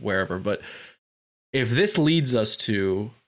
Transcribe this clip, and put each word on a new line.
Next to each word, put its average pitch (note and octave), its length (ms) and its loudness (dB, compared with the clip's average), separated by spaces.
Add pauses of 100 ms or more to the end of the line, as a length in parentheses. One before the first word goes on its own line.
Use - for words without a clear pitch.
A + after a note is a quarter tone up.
wherever, F#2+ 380 -2
but G2 220 -2 (960)
if B2+ 160 0
this C3+ 260 2
leads D3+ 380 2
us A2 220 0
to, G2+ 540 -2 (180)